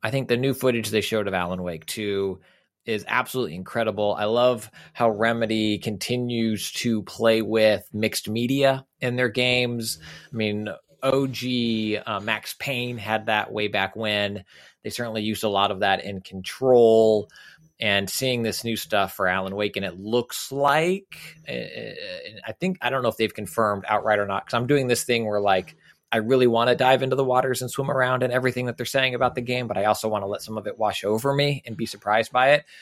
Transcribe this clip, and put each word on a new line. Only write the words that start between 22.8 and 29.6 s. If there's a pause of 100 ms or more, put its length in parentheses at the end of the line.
I
don't
know
if
they've
confirmed
outright
or
not,
'cause
I'm
doing
this
thing
where,
like, (340)
I
really
wanna
dive
into
the
waters
and
swim
around
and
everything
that
they're
saying
about
the
game,